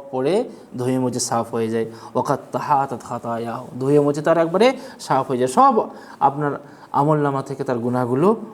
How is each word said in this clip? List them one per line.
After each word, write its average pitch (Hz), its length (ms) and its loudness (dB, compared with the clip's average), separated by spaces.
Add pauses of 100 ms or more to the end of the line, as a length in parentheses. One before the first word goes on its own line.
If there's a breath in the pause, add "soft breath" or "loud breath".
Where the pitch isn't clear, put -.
(120)
পড়ে 156 380 0 (280 loud breath)
ধুয়ে 127 220 0
মুছে 123 200 -2
সাফ 117 340 -2
হয়ে 113 160 -2
যায়। 113 160 -2 (280 loud breath)
"ওয়াকাত 131 260 0 (120)
তাহাতাত 135 520 -2
খাতায়াহু", 117 640 -8 (120)
ধুয়ে 139 200 4
মুছে 147 220 2
তার 165 160 2
একবারে 190 400 4 (220 loud breath)
সাফ - 280 0
হয়ে 131 100 -2
যায়, 127 140 2
সব 254 380 4 (300 loud breath)
আপনার 139 400 0 (320 loud breath)
আমল 151 260 4
নামা 139 240 0
থেকে 135 220 -8
তার 131 140 -2
গুনাহগুলো 123 580 2 (180)